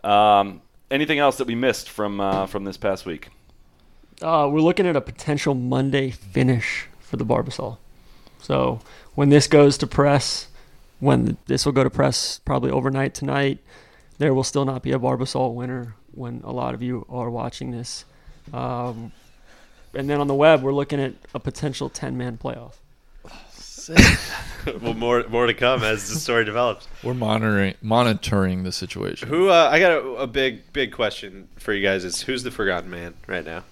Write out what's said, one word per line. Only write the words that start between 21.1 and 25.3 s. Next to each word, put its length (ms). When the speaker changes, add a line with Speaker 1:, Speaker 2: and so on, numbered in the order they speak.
Speaker 2:
a 40
potential 520
ten-man 480
playoff. 380
Speaker 3:
Sick. 460
Speaker 4:
<laughs> 180
Well, 120
more, 340
more 180